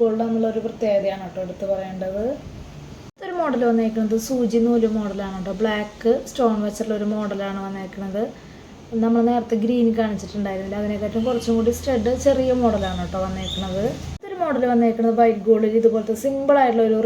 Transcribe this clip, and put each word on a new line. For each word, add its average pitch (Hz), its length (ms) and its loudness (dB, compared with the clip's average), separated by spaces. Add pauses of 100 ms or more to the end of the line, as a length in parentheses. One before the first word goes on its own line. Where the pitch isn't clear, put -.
ഗോൾഡ് 220 240 2
ആണെന്നുള്ള 226 300 0
ഒരു 220 120 -4
പ്രത്യേകതയാണ് 196 600 0
കേട്ടോ 185 200 -10
എടുത്ത് 190 260 -8
പറയേണ്ടത്. 190 520 -6 (920)
ഇതൊരു 359 240 -10
മോഡൽ 254 280 0
വന്നേക്കുന്നത് 226 460 2 (140)
സൂചി 240 340 2
നൂല് 233 320 4
മോഡലാണ് 196 420 -4
കേട്ടോ. 185 220 -6
ബ്ലാക്ക് 214 520 0 (180)
സ്റ്റോൺ 233 260 2 (100)
വെച്ചിട്ടുള്ള 220 340 -4
ഒരു 208 120 -2
മോഡലാണ് 196 540 -4
വന്നേക്കുന്നത്. 196 580 -6 (800)
നമ്മൾ 233 260 4
നേരത്തെ 233 320 0
ഗ്രീൻ 233 260 2 (120)
കാണിച്ചിട്ടുണ്ടായിരുന്നില്ല, 196 840 -4
അതിനെക്കാട്ടും 208 460 -2
കുറച്ചും 233 320 0
കൂടി 226 180 2
സ്റ്റഡ് 240 340 0 (140)
ചെറിയ 262 240 4 (120)
മോഡലാണ് 196 420 2
കേട്ടോ 180 240 -4
വന്നേക്കുന്നത്. 190 580 -4 (320)
ഇതൊരു 381 240 -12
മോഡൽ 269 220 0 (100)
വന്നേക്കുന്നത് 226 480 4
വൈറ്റ് 220 260 4
ഗോൾഡിൽ 220 340 4
ഇതുപോലത്തെ 220 420 2
സിമ്പിൾ 277 400 2
ആയിട്ടുള്ള 233 260 4
ഒരു 220 160 4